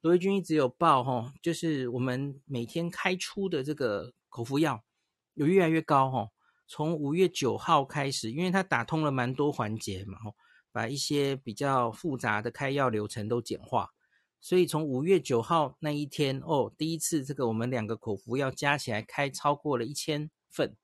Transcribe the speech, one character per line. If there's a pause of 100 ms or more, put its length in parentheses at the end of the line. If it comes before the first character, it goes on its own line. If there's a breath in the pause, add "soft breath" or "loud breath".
罗
一
军
一
直
有
报
吼，
就
是
我
们
每
天
开
出
的
这
个 (160)
口
服
药 (480)
有
越
来
越
高
吼。 (360)
从
五
月
九
号
开
始，
因
为
他
打
通
了
蛮
多
环
节
嘛
吼， (340 soft breath)
把
一
些
比
较
复
杂
的
开
药
流
程
都
简
化。 (480)
所
以
从
五
月
九
号
那
一
天，
哦，
第
一
次
这
个
我
们
两
个
口
服
药
加
起
来
开
超
过
了
一
千 (200)
份。